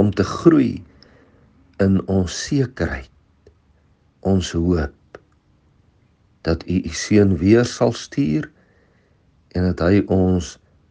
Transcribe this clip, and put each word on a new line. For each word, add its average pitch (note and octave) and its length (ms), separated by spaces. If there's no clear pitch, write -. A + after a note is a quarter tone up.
om G#2 80
te G2 160
groei D3 560
in F#2+ 160
ons F#2+ 240
sekerheid, F2 640
ons F#2+ 320
hoop E2+ 640
dat E2 160
U F2+ 160
U E2 160
Seun G2+ 400
weer A2+ 320
sal A#2+ 240
stuur D3+ 560
en F2+ 160
dat E2 160
Hy G2 240
ons F#2 460